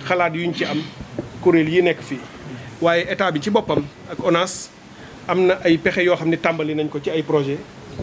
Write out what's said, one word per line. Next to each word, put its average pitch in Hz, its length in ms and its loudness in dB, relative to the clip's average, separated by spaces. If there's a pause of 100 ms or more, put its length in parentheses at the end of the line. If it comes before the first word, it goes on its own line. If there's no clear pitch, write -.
xalaat 175 260 2
yuñ 170 200 -2
ci - 100 -2
am, 147 160 -2 (640)
kuréel 165 260 6
yi 175 140 4
nekk 170 180 2
fii. 131 180 -8 (640)
Waaye 170 320 4
état 185 180 2
bi 151 100 0
ci 214 100 -2
boppam 180 340 2 (260)
ak - 140 -10
onas 175 460 0 (580)
am 185 180 4
na 185 160 6
ay 165 160 6
pexe 185 240 0
yoo 175 140 4
xam 165 140 -2
ne 165 60 2
tàmbali 156 380 0
nañ 151 140 -2
ko 151 100 -6
ci 143 120 -4
ay 156 120 0
projet, 147 360 0 (440)